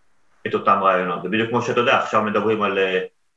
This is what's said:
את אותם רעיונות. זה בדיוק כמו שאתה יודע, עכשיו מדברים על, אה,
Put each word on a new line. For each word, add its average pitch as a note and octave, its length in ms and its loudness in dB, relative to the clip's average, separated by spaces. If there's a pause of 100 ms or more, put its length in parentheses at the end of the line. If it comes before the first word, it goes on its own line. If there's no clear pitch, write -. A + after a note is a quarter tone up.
(480)
את G#2+ 60 -8
אותם G2+ 280 2
רעיונות. F2+ 420 0
זה F2+ 60 -6
בדיוק A2+ 200 0
כמו A#2+ 120 0
שאתה A#2+ 180 -2
יודע, A#2+ 200 4
עכשיו G#2+ 240 0
מדברים G#2+ 380 0
על, G2 160 -2
אה, F#2 220 0 (380)